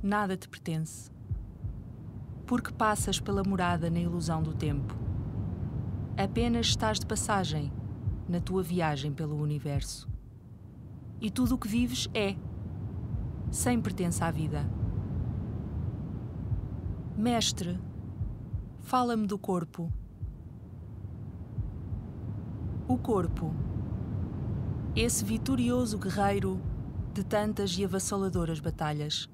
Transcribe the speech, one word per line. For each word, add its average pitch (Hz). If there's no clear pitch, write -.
nada 202
te -
pertence. -
Porque -
passas 208
pela 196
morada 175
na 170
ilusão 165
do 156
tempo. 143
Apenas 233
estás 220
de -
passagem 165
na 175
tua 185
viagem 156
pelo 147
universo. 143
E 214
tudo 247
o 254
que 233
vives 240
é, 196
sem 247
pertença 180
à 165
vida. 147
Mestre, 208
fala-me 240
do 202
corpo. 170
O 254
corpo, 175
esse 226
vitorioso 240
guerreiro 196
de 202
tantas 208
e 196
avassaladoras 185
batalhas. 151